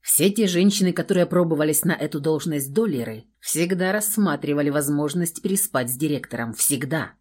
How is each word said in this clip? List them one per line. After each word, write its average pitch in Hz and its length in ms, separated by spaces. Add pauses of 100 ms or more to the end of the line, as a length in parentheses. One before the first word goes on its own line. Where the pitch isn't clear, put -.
Все - 280
те 202 200
женщины, 185 440
которые 175 340
пробовались 160 580
на 170 80
эту 147 260
должность 147 540
до 220 140
Леры, 117 400 (120)
всегда 180 540
рассматривали 147 760
возможность 147 720
переспать 160 460
с 131 60
директором. 123 600
Всегда. 143 680